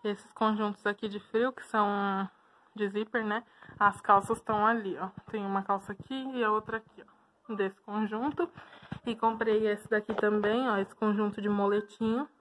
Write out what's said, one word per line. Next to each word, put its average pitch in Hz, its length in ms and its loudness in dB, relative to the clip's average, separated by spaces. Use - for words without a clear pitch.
Esses 208 300 -6
conjuntos 214 520 -2
aqui 208 220 -2
de 208 140 -8
frio, 247 320 -2
que - 120 -16
são 202 640 0
de 208 140 -2
zíper, 220 340 -2
né? 214 220 -2
As 202 220 4
calças 202 380 4
estão 214 260 0
ali, 214 340 2
ó. 185 80 -6
Tem 208 140 -4
uma 196 180 -2
calça 196 300 -2
aqui 262 400 -8
e 240 100 0
a 214 80 2
outra 214 280 -2
aqui, - 220 -20
ó, 220 60 -4
desse 196 280 -2
conjunto. 220 640 -4
E 233 100 -2
comprei 220 540 2
esse 208 200 -4
daqui 208 240 0
também, 214 560 2
ó, 208 60 2
esse 196 180 -2
conjunto 208 480 0
de 202 60 -2
moletinho. 208 800 0